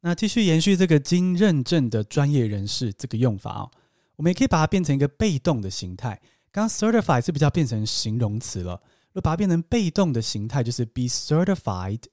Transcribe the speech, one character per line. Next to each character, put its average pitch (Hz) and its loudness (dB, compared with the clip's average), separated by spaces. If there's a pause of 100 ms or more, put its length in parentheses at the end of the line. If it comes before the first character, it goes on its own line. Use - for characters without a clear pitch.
那 170 -2
继 220 -2
续 220 2
延 165 4
续 190 4
这 185 4
个 156 6
经 180 2
认 175 4
证 147 2
的 110 -2
专 143 0
业 127 2
人 104 -4
士 110 -4
这 - -10
个 110 -6
用 113 0
法 - -10
哦， - -12 (440)
我 151 -8
们 170 4
也 - 2
可 - 0
以 269 2
把 170 4
它 156 4
变 185 2
成 143 2
一 - 0
个 139 2
被 190 0
动 131 0
的 95 -6
形 92 -8
态。 107 -8 (320)
刚 214 -2
刚 - -2
certify 214 2
是 - -2
比 147 -2
较 147 4
变 160 0
成 107 -2
形 107 -4
容 110 -2
词 95 -10
了， 87 -10 (300)
如 - -20
果 190 -6
把 160 0
它 165 -2
变 202 0
成 170 2
被 208 0
动 185 0
的 120 -2
形 107 -6
态， 127 -2
就 117 -4
是 120 -4
be 123 -6
certified 123 -2 (120)